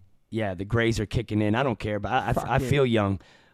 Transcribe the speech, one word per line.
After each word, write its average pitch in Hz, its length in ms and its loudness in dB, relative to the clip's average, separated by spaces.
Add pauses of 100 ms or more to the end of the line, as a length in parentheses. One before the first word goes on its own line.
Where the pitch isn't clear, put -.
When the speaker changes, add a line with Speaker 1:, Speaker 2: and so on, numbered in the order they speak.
(300)
Speaker 1:
yeah, 110 240 -4
the 90 120 -8
grays 113 340 2
are 104 80 -2
kicking 107 340 -2
in. 104 140 2
I 127 80 2
don't 120 160 -2
care, 104 200 -4
but 101 120 -6
I, 123 60 2
I 107 120 -2
f-, 117 60 2
Speaker 2:
Fuck - 120 -4
Speaker 1:
I 113 100 0
Speaker 2:
it. - 40 4
Speaker 1:
feel 139 240 2
young. 104 340 2 (340)